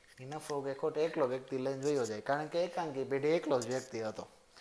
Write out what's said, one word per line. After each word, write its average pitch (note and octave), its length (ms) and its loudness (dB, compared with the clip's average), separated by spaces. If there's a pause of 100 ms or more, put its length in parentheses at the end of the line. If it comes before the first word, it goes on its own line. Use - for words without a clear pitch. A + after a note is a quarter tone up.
(200)
એ B2+ 60 -12
નફો D3 360 -4
કે C3+ 120 -2
ખોટ D3+ 240 -2
એકલો D#3 300 4
વ્યક્તિ C3 300 -2
લઈને C3+ 280 -2
વયો C#3+ 200 4
જાય, G#2+ 160 -4
કારણ D3 260 0
કે E3+ 160 0
એકાંકી D#3+ 400 -2
પેઢી C3+ 240 2
એકલો E3 320 4
જ A2+ 80 -2
વ્યક્તિ B2 320 -2
હતો. A2 280 -4 (340)